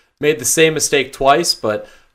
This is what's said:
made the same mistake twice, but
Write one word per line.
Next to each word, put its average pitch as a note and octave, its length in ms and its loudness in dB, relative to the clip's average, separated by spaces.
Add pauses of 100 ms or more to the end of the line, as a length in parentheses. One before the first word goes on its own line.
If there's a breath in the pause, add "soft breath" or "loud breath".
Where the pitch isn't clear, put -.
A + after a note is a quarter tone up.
(220 soft breath)
made D3+ 160 0
the - 80 -8
same D#3+ 260 2
mistake C#3+ 400 -2
twice, C#3+ 420 2
but G#2+ 320 -4 (280 loud breath)